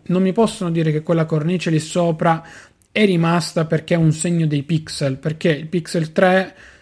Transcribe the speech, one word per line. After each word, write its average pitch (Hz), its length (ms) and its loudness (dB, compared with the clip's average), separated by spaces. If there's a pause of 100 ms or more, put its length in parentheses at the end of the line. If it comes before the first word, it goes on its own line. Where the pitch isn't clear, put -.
Non 185 160 2
mi 190 100 0
possono 202 380 0
dire 165 200 0
che 151 120 -2
quella 165 220 0
cornice 165 440 -2
lì 156 100 2
sopra 165 600 0 (500)
è 214 140 2
rimasta 170 600 2
perché 160 280 -2
è 170 40 2
un 160 160 4
segno 165 340 0
dei 147 160 -2
Pixel, 147 540 -4
perché 156 320 -2
il 156 180 -2
Pixel 160 440 -4
tre 185 440 2 (260)